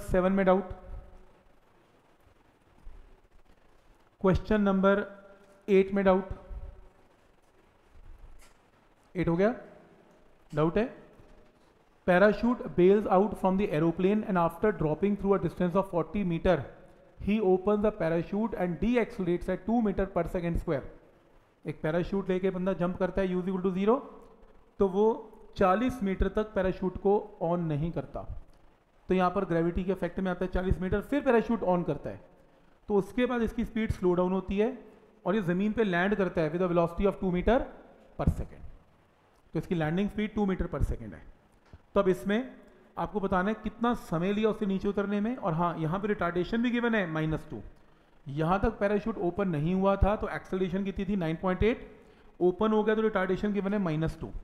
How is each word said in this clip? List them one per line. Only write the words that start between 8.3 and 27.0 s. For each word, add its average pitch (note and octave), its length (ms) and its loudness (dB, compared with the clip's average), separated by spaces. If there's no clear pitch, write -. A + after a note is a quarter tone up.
एट E3 140 0
हो E3+ 80 4
गया, G#3 180 4
डाउट D#3+ 260 2
है। A#3 100 0
Parachute G#3 560 4
bails G3 300 6
out G3+ 340 4
from F#3+ 160 2
the G3+ 140 0
aeroplane F3+ 540 2
and F#3+ 140 0
after E3+ 340 2
dropping D#3+ 440 0
through G3 180 2
a F#3+ 40 2
distance E3+ 360 -2
of F#3+ 160 0
forty F#3+ 340 -2
meter, E3+ 300 2
he G3+ 200 0
opens F#3+ 420 2
the G#3+ 100 2
parachute F3 640 -2
and F3 240 -4
deaccelerates F#3+ 680 0
at F#3 160 -6
two A#3 160 2
meter G3+ 240 0
per F3+ 220 -2
second E3+ 300 -2
square। D#3 240 -2
एक D#3 180 -8
पैराशूट F3 480 -2
लेके F#3 200 0
बंदा F#3 240 -2
jump F3 240 -2
करता F#3 240 -2
है F#3+ 60 0
U F3+ 120 0
is F3 80 -4
equal F#3 160 -4
to F#3+ 100 2
zero, G3+ 220 4
तो G3 80 4
वो G3 180 2
चालीस G#3 460 2
meter F#3+ 260 0
तक G#3+ 260 -4
पैराशूट F#3 440 -2
को G3 160 2